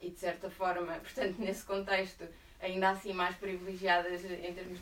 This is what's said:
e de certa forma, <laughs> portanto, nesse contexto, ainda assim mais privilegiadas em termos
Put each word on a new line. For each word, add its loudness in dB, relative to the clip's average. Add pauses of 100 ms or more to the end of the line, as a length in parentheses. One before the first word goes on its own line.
e -4
de -14
certa -2
forma, 0
<laughs> -6
portanto, -2
nesse -2
contexto, 0 (340)
ainda 4
assim -2
mais 0
privilegiadas 2
em -4
termos -8